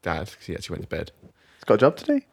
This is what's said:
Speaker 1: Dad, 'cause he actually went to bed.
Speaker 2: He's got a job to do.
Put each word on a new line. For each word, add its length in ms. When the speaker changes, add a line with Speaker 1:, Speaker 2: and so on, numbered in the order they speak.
Speaker 1:
Dad, 240
'cause 180
he 100
actually 200
went 140
to 60
bed. 160
Speaker 2:
He's 80
got 100
a 20
job 200
to 80
do. 160